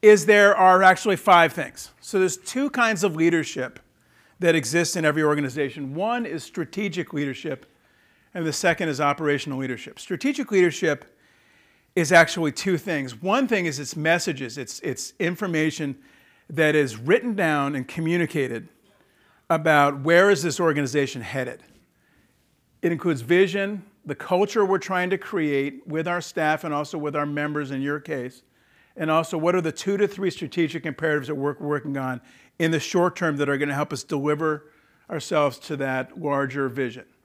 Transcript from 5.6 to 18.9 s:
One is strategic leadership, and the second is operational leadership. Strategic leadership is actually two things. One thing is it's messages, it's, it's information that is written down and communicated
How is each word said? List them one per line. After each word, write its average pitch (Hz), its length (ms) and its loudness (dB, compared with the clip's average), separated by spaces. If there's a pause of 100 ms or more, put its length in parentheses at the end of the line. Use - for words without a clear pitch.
One 220 320 -2
is 156 160 -8
strategic 180 720 -6
leadership, 143 540 -6 (680)
and 170 120 -6
the 156 80 -2
second 175 340 0
is 143 140 -4
operational 143 580 0
leadership. 127 400 -10
Strategic 247 540 -6
leadership 175 500 2 (960)
is 170 160 2
actually 165 400 4
two 185 240 -2
things. 135 440 -6
One 220 240 0
thing 202 200 0
is 147 120 -4
it's 143 200 -10
messages, 151 600 -2
it's, 131 220 -12
it's - 400 -8
information 160 800 -2 (520)
that 151 260 2
is 131 220 0
written 196 380 0
down 151 380 2
and 131 140 -6
communicated 160 800 -2 (840)